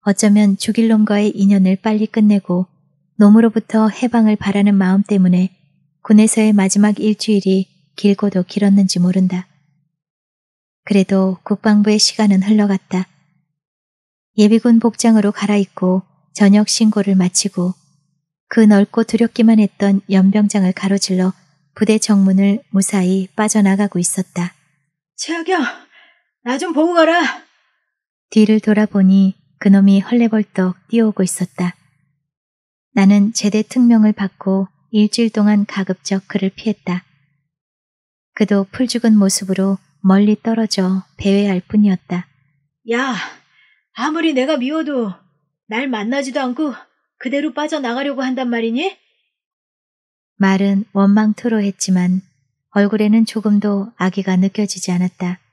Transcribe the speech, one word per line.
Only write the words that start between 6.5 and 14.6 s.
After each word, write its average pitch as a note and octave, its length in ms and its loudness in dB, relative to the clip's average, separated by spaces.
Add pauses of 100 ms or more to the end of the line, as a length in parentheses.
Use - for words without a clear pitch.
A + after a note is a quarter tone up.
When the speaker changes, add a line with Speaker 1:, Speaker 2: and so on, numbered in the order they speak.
Speaker 1:
마지막 G3+ 460 2
일주일이 G3+ 680 0 (280)
길고도 G3+ 460 0
길었는지 G3 560 0
모른다. F3+ 480 -2 (1400)
그래도 F#3+ 600 0
국방부의 G#3 540 2
시간은 G#3 440 0
흘러갔다. G3+ 640 -2 (1300)
예비군 A3+ 440 4